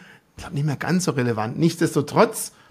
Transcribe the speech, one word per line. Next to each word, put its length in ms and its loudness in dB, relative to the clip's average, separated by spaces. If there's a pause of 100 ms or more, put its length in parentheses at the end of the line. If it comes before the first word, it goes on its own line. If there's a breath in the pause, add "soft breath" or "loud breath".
(380 loud breath)
ich 60 -16
glaub, 100 -14
nicht 120 -2
mehr 120 -2
ganz 260 0
so 80 0
relevant. 480 -2
Nichtsdestotrotz 960 2 (180 soft breath)